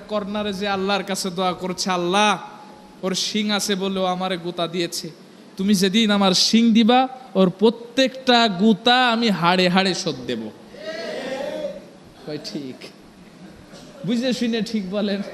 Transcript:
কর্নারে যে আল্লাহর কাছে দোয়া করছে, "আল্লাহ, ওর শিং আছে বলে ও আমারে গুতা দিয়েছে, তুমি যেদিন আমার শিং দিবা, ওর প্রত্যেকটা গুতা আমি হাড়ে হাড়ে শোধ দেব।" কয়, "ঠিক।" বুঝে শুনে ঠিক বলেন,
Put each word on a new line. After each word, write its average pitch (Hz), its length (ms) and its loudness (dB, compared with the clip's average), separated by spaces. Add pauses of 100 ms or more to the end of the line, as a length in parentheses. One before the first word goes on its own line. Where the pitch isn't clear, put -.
কর্নারে 208 460 -6
যে 202 140 -6
আল্লাহর 196 360 -2
কাছে 190 260 -6
দোয়া 180 240 -2
করছে, 180 380 -4
"আল্লাহ, 185 480 2 (640)
ওর 185 140 -2
শিং 208 360 -2
আছে 202 240 0
বলে 190 240 -4
ও 185 40 0
আমারে 185 340 -2
গুতা 170 300 -6
দিয়েছে, 170 420 -6 (480)
তুমি 196 160 2
যেদিন 202 380 4
আমার 196 220 4
শিং 233 400 4
দিবা, 240 340 6 (280)
ওর 190 140 6
প্রত্যেকটা 233 960 2
গুতা 226 640 4
আমি 226 180 0
হাড়ে 180 400 4
হাড়ে 190 240 2
শোধ 156 220 -4 (120)
দেব।" 110 220 -6 (1800)
কয়, 151 120 -10 (160)
"ঠিক।" 135 220 -10 (1300)
বুঝে 240 280 0
শুনে 233 280 -2
ঠিক 196 300 -6
বলেন, 202 300 -2 (120)